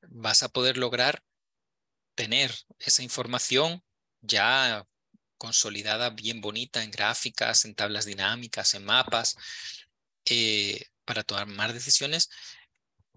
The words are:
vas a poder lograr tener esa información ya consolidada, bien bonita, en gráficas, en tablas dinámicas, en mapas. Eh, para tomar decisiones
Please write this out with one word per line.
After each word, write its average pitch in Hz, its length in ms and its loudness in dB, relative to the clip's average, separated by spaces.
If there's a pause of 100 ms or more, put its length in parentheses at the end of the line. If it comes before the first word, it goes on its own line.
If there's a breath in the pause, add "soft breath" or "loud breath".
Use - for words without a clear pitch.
vas - 360 0
a 123 60 -4
poder 127 280 2
lograr 127 460 2 (920)
tener 123 400 0 (240)
esa - 240 2
información 131 800 0 (380)
ya 110 640 2 (500)
consolidada, 110 720 0
bien 110 320 -8
bonita, 110 420 -4
en 107 80 -12
gráficas, 113 760 2
en 104 100 -16
tablas 107 300 -2
dinámicas, 104 680 -2
en 98 120 -10
mapas. 117 500 2 (920 loud breath)
Eh, 107 640 0 (160)
para 110 200 -4
tomar 104 500 -4
decisiones 139 560 0 (880 loud breath)